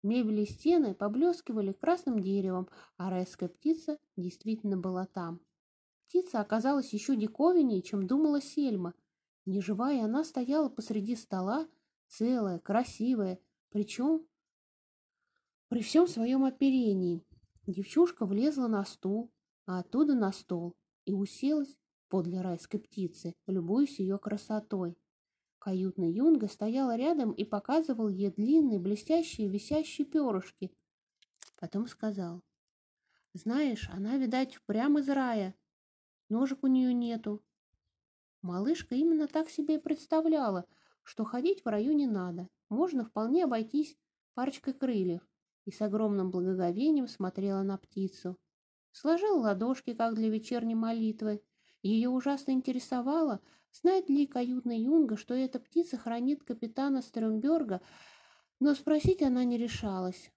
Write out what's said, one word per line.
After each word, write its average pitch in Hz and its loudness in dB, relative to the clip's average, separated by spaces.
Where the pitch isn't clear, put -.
Мебель 214 2
и 208 2
стены 294 2
поблескивали 220 0
красным 285 0
деревом, 185 -2
а 185 -4
райская 180 -4
птица 311 -4
действительно 196 -4
была 185 -4
там. 175 -10
Птица 349 0
оказалась 247 0
еще 208 0
диковиннее, 247 4
чем 196 -2
думала 285 2
Сельма. 214 -2
Неживая, 208 0
она 254 0
стояла 285 0
посреди 220 -4
стола, 214 -4
целая, 220 -2
красивая, 214 -2
причем 262 0
при 226 -2
всем 339 4
своем 254 0
оперении. 226 2
Девчушка 226 0
влезла 247 0
на 202 0
стул, 214 -6
а 185 -4
оттуда 285 2
на 202 2
стол, 175 -6
и - -4
уселась 277 -2
подле 185 -2
райской 180 -6
птицы, 175 -8
любуясь 196 0
ее 196 0
красотой. 208 -6
Каютный 185 -2
юнга 247 4
стоял 240 -2
рядом 262 0
и 208 -2
показывал 226 0
ей 196 0
длинные, 247 4
блестящие, 208 0
висящие 294 -2
перышки. 214 -2
Потом 202 -4
сказал: 180 -6
«Знаешь, 233 -2
она, 208 -4
видать, 254 -2
прямо 269 2
из 269 -2
рая. 233 0
Ножек 262 0
у 269 4
нее 254 4
нету». 233 -2
Малышка 202 -2
именно 311 2
так 320 -2
себе 311 -2
и 302 0
представляла, 302 0
что - -6
ходить 285 -2
в 247 -2
раю 220 2
не 285 2
надо, 180 -4
можно 269 0
вполне 247 0
обойтись 247 -2
парочкой 262 -4
крыльев, 190 -2
и 196 -10
с - -6
огромным 202 0
благоговением 185 0
смотрела 196 -2
на 196 -2
птицу. 185 -6
Сложила 349 2
ладошки, 226 0
как 233 0
для 220 0
вечерней 226 -2
молитвы. 220 -2
Ее 220 2
ужасно 269 -2
интересовало, 254 0
знает 370 2
ли 285 4
каютный 247 -2
юнга, 262 4
что 247 -6
эта 262 -2
птица 339 -2
хранит 240 -2
капитана 254 -2
Стремберга, 220 0
но 285 6
спросить 311 2
она 254 2
не 240 0
решалась. 190 -4